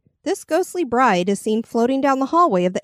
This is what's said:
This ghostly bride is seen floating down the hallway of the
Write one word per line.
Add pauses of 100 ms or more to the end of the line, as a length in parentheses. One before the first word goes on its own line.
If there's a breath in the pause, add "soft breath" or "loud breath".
(240)
This
ghostly
bride
is
seen
floating
down
the
hallway
of
the